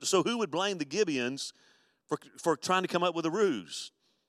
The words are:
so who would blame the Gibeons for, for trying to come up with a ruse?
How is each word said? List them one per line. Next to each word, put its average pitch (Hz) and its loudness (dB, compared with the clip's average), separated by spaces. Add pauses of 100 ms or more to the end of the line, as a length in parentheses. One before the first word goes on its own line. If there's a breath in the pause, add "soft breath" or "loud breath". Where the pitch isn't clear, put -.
so 185 4
who 233 0
would 185 -2
blame 185 0
the 147 -4
Gibeons 139 -2 (540 soft breath)
for, 151 -2 (180)
for 165 2
trying 185 0
to 180 -4
come 175 2
up 180 2
with 165 -2
a 165 0
ruse? 165 -2 (380)